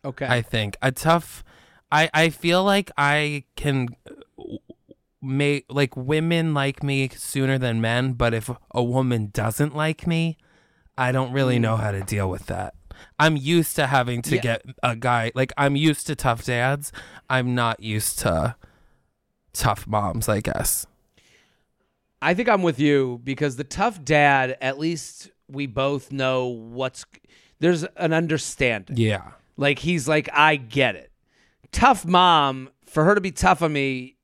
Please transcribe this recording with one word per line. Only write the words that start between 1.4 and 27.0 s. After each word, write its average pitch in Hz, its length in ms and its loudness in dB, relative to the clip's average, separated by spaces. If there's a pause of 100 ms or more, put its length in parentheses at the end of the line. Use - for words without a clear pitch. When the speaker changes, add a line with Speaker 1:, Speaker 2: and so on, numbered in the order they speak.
Speaker 2:
I, 156 200 4
I 160 180 4
feel 175 340 2
like 202 340 2
I 147 460 2 (120)
can, 135 320 0 (200)
uh, - 480 -16 (680)
may, 139 440 0
like, 139 280 0
women 160 580 0
like 139 280 -2
me 139 260 0
sooner 135 500 -2
than 117 220 0
men, 123 320 0
but 120 220 0
if 110 160 -6 (220)
a 123 100 0
woman 120 500 0
doesn't 123 420 -2
like 156 320 -4
me, 165 300 0 (600)
I 127 140 0
don't 131 200 0
really 131 260 2
Speaker 1:
Mm. - 40 2
Speaker 2:
know 113 140 0
how 107 160 -2
to 98 100 -6
deal 98 260 -4
with - 180 -8
that. 92 280 -8 (440)
I'm 156 180 4
used 156 400 0
to 147 100 0
having 123 360 0
to - 140 -2
Speaker 1:
Yeah. - 60 0
Speaker 2:
get 117 200 -2 (200)
a 120 140 -2
guy, 120 380 0
like, 131 220 -2
I'm 143 200 2
used 151 320 2
to 151 80 -4
tough 117 280 -2
dads. 131 480 -2 (380)
I'm 127 240 0
not 117 260 0
used 107 400 -4
to 85 360 0 (960)
tough - 340 -2
moms, 104 420 -2
I 104 120 2
guess. - 460 -4 (1300)
Speaker 1:
I 160 140 2
think 226 140 0
I'm 196 140 2
with 147 180 2
you 135 420 2
because 135 340 -4
the 135 80 -8
tough 190 400 -4
dad, 139 560 2
at 135 200 -4
least - 500 -8 (180)
we 139 180 -8
both 135 440 -4
know 131 360 -2
what's, 120 580 -8 (560)